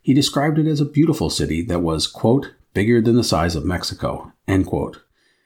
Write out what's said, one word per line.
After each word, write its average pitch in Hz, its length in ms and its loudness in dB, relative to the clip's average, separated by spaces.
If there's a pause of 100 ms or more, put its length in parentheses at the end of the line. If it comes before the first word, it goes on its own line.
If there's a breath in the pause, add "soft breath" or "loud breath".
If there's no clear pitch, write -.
He - 120 2
described 147 460 0
it 156 80 2
as 151 140 0
a 147 40 0
beautiful 143 460 2
city 78 360 -2
that 87 160 -2
was, 80 260 -2
quote, - 460 0 (200)
"bigger 120 260 2
than 117 140 2
the 117 80 4
size 85 320 0
of 73 100 -6
Mexico," - 680 -6 (160)
end 95 180 0
quote. - 340 -6 (460)